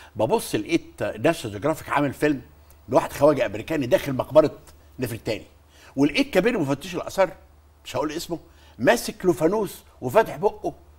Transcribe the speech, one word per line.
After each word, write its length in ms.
ببص 380
لقيت 480
ناشونال 580
جيوغرافيك 280
عامل 240
فيلم 280
لواحد 240
خواجة 340
أمريكاني 400
داخل 260
مقبرة 380
نفرتاري، 480
ولقيت 380
كبير 240
مفتش 360
الآثار، 360
مش 120
هقول 160
اسمه، 260
ماسك 460
له 80
فانوس 420
وفاتح 360
بقه 380